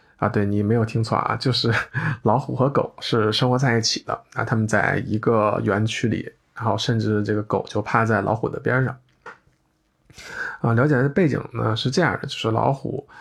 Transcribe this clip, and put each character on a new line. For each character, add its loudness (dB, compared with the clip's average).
啊， 0
对， 0
你 2
没 2
有 4
听 0
错 0
啊， 0
就 0
是 2
<laughs> -4
老 4
虎 -6
和 2
狗 0
是 0
生 2
活 2
在 2
一 2
起 -2
的。 -6
啊， -4
他 0
们 2
在 2
一 -2
个 2
园 2
区 -2
里， -2
然 -10
后 2
甚 0
至 0
这 -2
个 0
狗 -2
就 -2
趴 2
在 2
老 0
虎 -4
的 -8
边 0
上。 -4
啊， 2
了 4
解 4
的 2
背 2
景 0
呢 -2
是 -2
这 0
样 0
的， -8
就 -8
是 -2
老 2
虎， -6